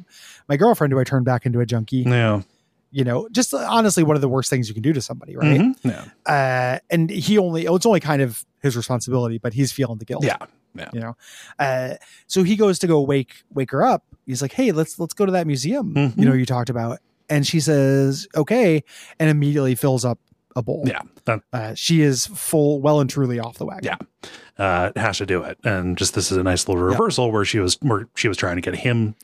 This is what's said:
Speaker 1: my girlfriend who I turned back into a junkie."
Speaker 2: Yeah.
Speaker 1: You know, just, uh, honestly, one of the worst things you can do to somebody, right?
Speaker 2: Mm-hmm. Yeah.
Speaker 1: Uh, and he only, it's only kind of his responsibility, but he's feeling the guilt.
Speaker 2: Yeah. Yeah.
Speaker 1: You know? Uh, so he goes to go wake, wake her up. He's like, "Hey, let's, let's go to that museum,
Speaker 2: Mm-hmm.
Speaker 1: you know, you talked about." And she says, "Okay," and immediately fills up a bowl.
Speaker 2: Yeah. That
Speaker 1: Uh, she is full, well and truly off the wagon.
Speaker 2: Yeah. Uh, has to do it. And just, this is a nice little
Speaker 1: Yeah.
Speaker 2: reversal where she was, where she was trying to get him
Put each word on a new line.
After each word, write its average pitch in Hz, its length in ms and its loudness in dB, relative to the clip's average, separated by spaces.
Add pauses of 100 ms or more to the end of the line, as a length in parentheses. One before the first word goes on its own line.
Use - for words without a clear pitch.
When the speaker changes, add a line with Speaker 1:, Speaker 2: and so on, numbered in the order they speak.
(480)
Speaker 1:
my 143 100 0
girlfriend 165 360 4
who 131 60 2
I 127 40 2
turned 127 220 0
back 123 200 0
into 120 140 0
a 120 60 2
junkie." 117 320 -2
Speaker 2:
Yeah. 120 440 2 (500)
Speaker 1:
You 135 120 0
know, 127 280 -2
just, 240 220 0
uh, 262 160 -4
honestly, 214 340 2
one 151 120 4
of 139 60 0
the 139 80 2
worst 131 200 -2
things 123 180 0
you 104 60 -10
can 110 80 -8
do 143 120 2
to 131 80 -4
somebody, - 340 -12
right? 151 260 4
Speaker 2:
Mm-hmm. 254 260 0
Yeah. 104 180 -4 (200)
Speaker 1:
Uh, 127 540 0 (100)
and 165 200 2
he 202 280 0
only, 170 280 0
it's 175 200 2
only 208 140 6
kind 147 240 0
of 117 200 -4 (180)
his 135 140 0
responsibility, 120 640 -2
but 113 160 -6
he's 131 180 0
feeling 117 280 -4
the 113 60 -16
guilt. 123 180 -6
Speaker 2:
Yeah. 120 140 -2 (380)
Yeah. - 180 -14
Speaker 1:
You 117 80 -8
know? 117 160 -12 (420)
Uh, 131 360 -2 (320)
so 190 160 2
he 190 120 4
goes 196 240 2
to 190 80 0
go 156 140 4
wake, 139 420 -2 (100)
wake 135 180 -4
her 143 140 0
up. 247 180 2 (220)
He's 127 160 -6
like, 139 120 -4
"Hey, 254 180 2
let's, 160 280 -2
let's 165 140 -6
go 208 140 0
to 190 60 0
that 175 140 0
museum, 156 460 -2
Speaker 2:
Mm-hmm. 143 260 2
Speaker 1:
you - 80 6
know, 127 60 6
you 127 140 2
talked 123 240 -2
about." 117 280 -6 (300)
And 143 160 2
she 165 140 0
says, 135 760 2
"Okay," 165 480 2 (360)
and 156 100 4
immediately 143 460 2
fills 131 280 0
up 120 140 -2 (380)
a 127 80 -2
bowl. 131 220 -6
Speaker 2:
Yeah. - 160 -4 (240)
That 113 160 -2 (120)
Speaker 1:
Uh, 110 220 -8
she 165 260 2
is 135 240 2
full, 147 560 0
well 151 180 4
and 131 100 0
truly 123 300 -2
off 117 180 -10
the - 80 -10
wagon. - 200 -12
Speaker 2:
Yeah. - 120 -6 (600)
Uh, 92 400 0
has 101 220 -2
to 101 60 -6
do 92 160 -2
it. 82 220 -10
And 90 340 -2
just, - 160 -2
this 95 160 -4
is 95 80 0
a 92 60 0
nice 90 240 0
little 90 160 0
Speaker 1:
Yeah. 92 80 2
Speaker 2:
reversal 123 400 0
where 104 140 0
she 113 140 -2
was, 90 220 0
where 113 340 -2
she - 120 0
was 95 100 -2
trying 87 200 -4
to 87 40 -4
get 92 140 -6
him 113 480 0